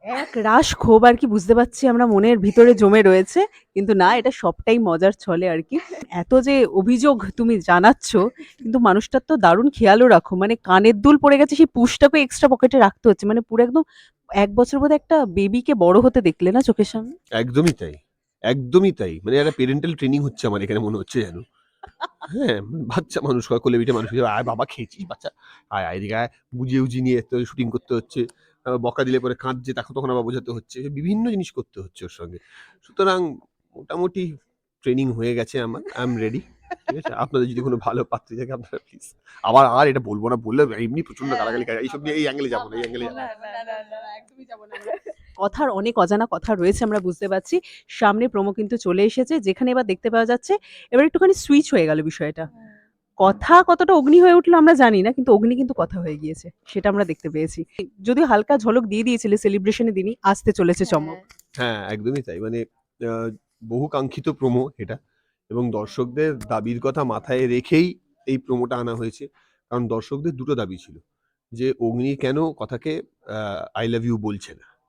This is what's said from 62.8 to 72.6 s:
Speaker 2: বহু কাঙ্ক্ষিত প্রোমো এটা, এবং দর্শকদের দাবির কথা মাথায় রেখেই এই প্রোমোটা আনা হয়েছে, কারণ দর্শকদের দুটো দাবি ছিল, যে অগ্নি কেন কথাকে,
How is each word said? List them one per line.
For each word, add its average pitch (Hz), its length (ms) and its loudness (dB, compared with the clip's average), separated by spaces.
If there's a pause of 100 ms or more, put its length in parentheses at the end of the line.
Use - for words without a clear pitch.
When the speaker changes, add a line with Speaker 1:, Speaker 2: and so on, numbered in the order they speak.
Speaker 2:
বহু 123 240 -6
কাঙ্ক্ষিত 139 420 -6
প্রোমো 131 480 -2
এটা, 107 200 -12 (520)
এবং 120 220 -4
দর্শকদের 123 680 -6
দাবির 110 400 -6
কথা 135 240 -4
মাথায় 127 440 -4
রেখেই 156 520 0 (280)
এই 135 100 -4
প্রোমোটা 123 380 -4
আনা 120 200 -8
হয়েছে, 110 320 -12 (420)
কারণ 120 180 -4
দর্শকদের 139 440 -6
দুটো 131 240 -6
দাবি 95 220 -8
ছিল, - 200 -20 (540)
যে 123 280 -4
অগ্নি 120 360 -4
কেন 143 360 -4
কথাকে, 143 520 -10 (220)